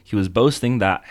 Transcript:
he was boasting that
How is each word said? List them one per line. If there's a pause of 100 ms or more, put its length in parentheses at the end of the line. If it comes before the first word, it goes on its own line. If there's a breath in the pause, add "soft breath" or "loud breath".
he
was
boasting
that